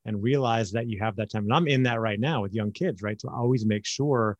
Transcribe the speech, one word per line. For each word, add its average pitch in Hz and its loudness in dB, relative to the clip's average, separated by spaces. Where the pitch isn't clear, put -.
and 107 -4
realize 117 2
that 117 -2
you 107 -6
have 110 -2
that 107 -4
time. 107 -2
And 110 2
I'm 165 4
in 131 4
that 117 2
right 107 0
now 131 0
with 98 -6
young 104 -2
kids, 135 -4
right? 104 -4
So - -12
I - -10
always 120 2
make 104 0
sure, 120 0